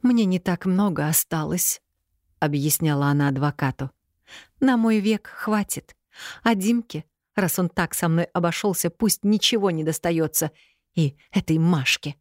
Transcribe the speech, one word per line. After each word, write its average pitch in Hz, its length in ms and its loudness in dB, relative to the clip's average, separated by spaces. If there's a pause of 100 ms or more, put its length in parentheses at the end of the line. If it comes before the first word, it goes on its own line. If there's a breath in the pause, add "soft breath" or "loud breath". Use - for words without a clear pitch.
«Мне 240 220 4
не 185 160 0
так 180 260 -4
много 185 400 0
осталось», 156 720 -4 (600)
объясняла 147 680 0
она 143 220 2
адвокату. 135 640 -4 (680 loud breath)
«На 262 180 4
мой 226 220 2
век 208 300 0
хватит. - 680 -4 (480 loud breath)
А 226 120 4
Димке, 208 500 -2 (320)
раз 190 220 0
он 175 100 0
так - 260 -4
со 175 140 0
мной 165 160 2
обошелся, 170 680 -2
пусть - 340 0
ничего 202 460 2
не 160 140 -2
достается. 160 680 -2 (440 soft breath)
И 143 220 0 (140 soft breath)
этой 160 280 0
Машке». 160 640 0